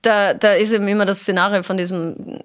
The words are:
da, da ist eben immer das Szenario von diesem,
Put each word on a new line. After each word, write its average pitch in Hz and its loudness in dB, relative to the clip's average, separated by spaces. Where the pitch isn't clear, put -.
da, 202 2
da 208 4
ist 214 2
eben 202 0
immer 208 2
das 190 0
Szenario 190 0
von 185 -6
diesem, 175 -6